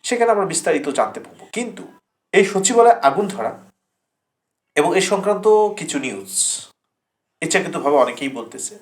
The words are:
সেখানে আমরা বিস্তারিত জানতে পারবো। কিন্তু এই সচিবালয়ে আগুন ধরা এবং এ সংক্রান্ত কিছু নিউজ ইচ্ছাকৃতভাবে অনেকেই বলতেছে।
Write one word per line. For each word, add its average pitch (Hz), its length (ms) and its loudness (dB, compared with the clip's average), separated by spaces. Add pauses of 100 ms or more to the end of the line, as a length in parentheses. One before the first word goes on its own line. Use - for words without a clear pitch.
সেখানে 233 280 0
আমরা 202 160 2
বিস্তারিত 156 420 -2
জানতে 113 320 -2
পারবো। - 320 -20
কিন্তু 214 320 -8 (480)
এই 196 120 6
সচিবালয়ে 233 580 4
আগুন 196 260 2
ধরা - 240 -6 (1200)
এবং 165 220 2
এ 190 40 4
সংক্রান্ত 196 460 0 (320)
কিছু 147 200 -6
নিউজ 104 340 -8 (1080)
ইচ্ছাকৃতভাবে 160 560 -2
অনেকেই 127 320 0
বলতেছে। 127 540 -12